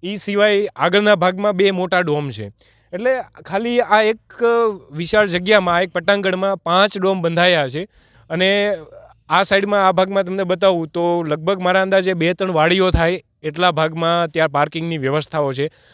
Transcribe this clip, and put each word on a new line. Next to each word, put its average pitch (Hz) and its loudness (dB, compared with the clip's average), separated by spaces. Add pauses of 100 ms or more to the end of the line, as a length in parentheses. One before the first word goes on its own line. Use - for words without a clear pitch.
એ 196 -8
સિવાય 202 0
આગળના 202 2
ભાગમાં 185 0
બે 196 2
મોટા 180 -2
ડોમ 147 -2
છે. 104 -12 (420)
એટલે 247 -2
ખાલી 226 -4
આ 202 2
એક 220 0 (720)
વિશાળ 170 0
જગ્યામાં, 180 2
આ 175 2
એક 190 -4
પટાંગણમાં 190 0
પાંચ 202 0
ડોમ 190 0
બંધાયા 170 2
છે, 151 -8 (420)
અને 196 0 (560)
આ 175 4
સાઈડમાં, 196 2
આ 190 4
ભાગમાં 190 0
તમને 190 -4
બતાવું 175 0
તો 170 -2
લગભગ 160 -2
મારા 185 2
અંદાજે 190 0
બે 170 0
ત્રણ 185 -4
વાડીઓ 175 2
થાય 170 0 (200)
એટલા 165 0
ભાગમાં 165 0
ત્યાં 160 0
પાર્કિંગની 156 -2
વ્યવસ્થાઓ 143 -2
છે. 139 -4 (240)